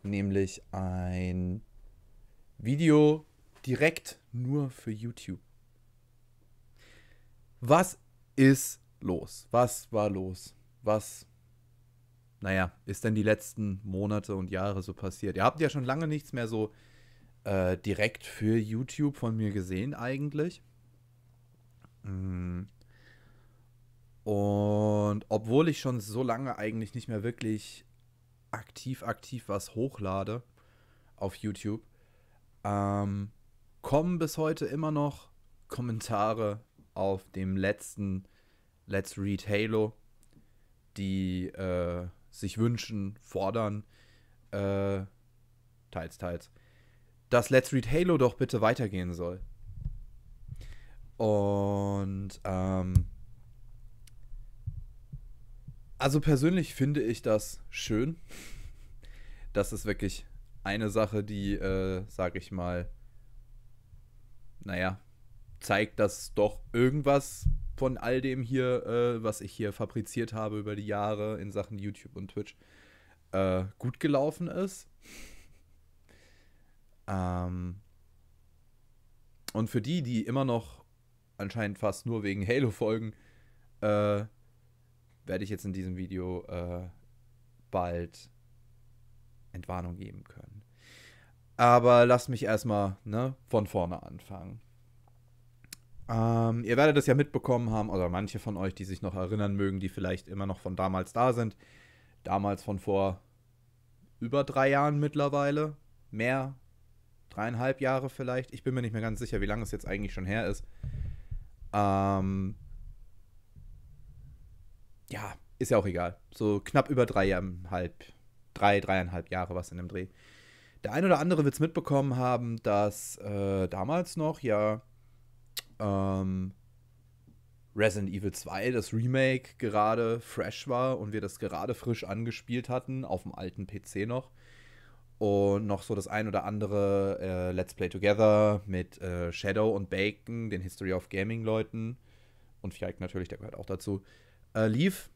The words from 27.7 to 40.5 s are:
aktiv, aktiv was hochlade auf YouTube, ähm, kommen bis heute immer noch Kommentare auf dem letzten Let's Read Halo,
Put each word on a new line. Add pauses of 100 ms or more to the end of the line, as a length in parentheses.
aktiv,
aktiv
was
hochlade (720)
auf
YouTube, (800)
ähm, (500)
kommen
bis
heute
immer
noch (380)
Kommentare (300)
auf
dem
letzten (600)
Let's
Read
Halo, (1040)